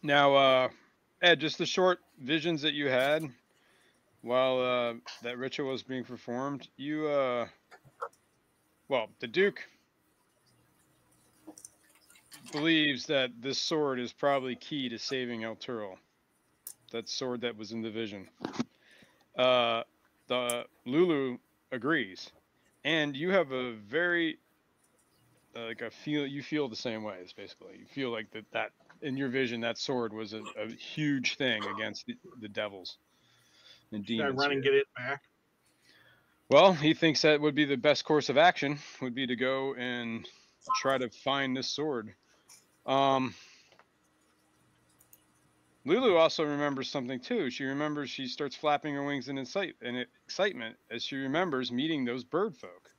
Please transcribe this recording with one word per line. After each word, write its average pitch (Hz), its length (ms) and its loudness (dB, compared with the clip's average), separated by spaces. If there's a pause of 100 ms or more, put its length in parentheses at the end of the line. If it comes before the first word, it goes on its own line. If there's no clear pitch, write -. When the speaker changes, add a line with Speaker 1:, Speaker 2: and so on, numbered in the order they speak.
Speaker 1:
Now, 143 320 6
uh, 131 340 6 (520)
Ed, 170 200 6
just 151 180 -2
the 170 80 0
short 185 340 2 (200)
visions 151 420 -2
that 147 120 0
you 143 140 -2
had 135 360 2 (960)
while, 127 380 2
uh, 123 340 0 (280)
that 120 160 -6
ritual 131 320 -4
was 123 120 -6
being 127 220 -6
performed, 123 720 -8
you, 151 320 -6
uh, 127 380 0 (1400)
well, 117 200 0 (120)
the 135 80 -10
Duke 185 320 2 (3000)
believes 151 540 2
that 135 240 2 (100)
this 131 180 -4
sword 147 420 0
is 120 120 -6
probably 131 440 0
key 135 320 -6
to 117 100 -6
saving 120 460 -4
El 113 120 -6
Turo. 107 400 -8 (920)
That 113 180 -8
sword 123 340 -4
that 120 140 -2
was 107 160 -12
in 113 100 -6
the 113 80 -4
vision. 104 380 -6 (1080)
Uh, 123 460 2 (440)
the 123 380 -2 (200)
Lulu 139 540 2 (320)
agrees, 123 600 -2 (540)
and 147 320 0
you 160 140 -2
have 175 200 4
a 127 220 -2
very, 160 680 0 (1160)
uh, 117 100 -8
like, 113 140 -10
a 117 100 -6
feel. 147 360 -2
You 143 160 -8
feel 147 260 -2
the 110 80 -10
same 110 260 -4
way. 107 180 -8
Is 90 120 -18
basically 95 460 -18
you 101 80 -20
feel 135 240 -6
like 110 220 -6
that, 107 200 -12
that 110 200 -4 (280)
in 135 160 -4
your 139 140 -2
vision 120 320 0
that 117 160 -2
sword 120 340 -2
was 110 220 -8
a, 110 80 -10 (160)
a 107 120 -6
huge 139 680 -2
thing 117 280 0
against 104 420 -6
the, 120 80 -8 (260)
the 107 80 -10
devils 101 500 -8 (920)
and 104 160 -8
Speaker 2:
Should 113 140 -2
I - 40 0
Speaker 1:
demons 135 180 -2
Speaker 2:
run 143 100 2
and 135 100 0
Speaker 1:
here. 135 100 4
Speaker 2:
get 139 80 6
it 139 140 -2
back? 135 280 -8 (1300)
Speaker 1:
Well, 175 240 10
he 151 180 4
thinks 156 300 2
that 151 180 6
would 147 140 2
be 151 100 4
the 139 120 0
best 143 280 2
course 147 240 2
of 127 80 2
action, 147 420 4 (220)
would 127 140 -4
be 135 120 -4
to 127 100 -2
go 135 380 -2
and 120 540 -6 (480)
try 135 220 2
to 127 100 -4
find 135 480 -2
this 131 120 -4
sword. 123 460 -4 (720)
Um, 135 480 2 (2500)
Lulu 185 320 4
also 160 280 6
remembers 143 440 -2
something 131 300 -4
too. 165 320 -2
She 135 140 -6
remembers, 143 440 -2
she 131 200 -8
starts 139 260 -6
flapping 147 400 0
her 139 100 -4
wings 139 240 -6
in 139 80 -6
excite-, 147 460 -4
in 123 220 -6 (220)
excitement 120 500 -4 (160)
as 113 100 -6
she - 140 -8
remembers 135 560 -2
meeting 139 320 -2
those 120 180 -4
bird 175 340 -2
folk. 90 420 -20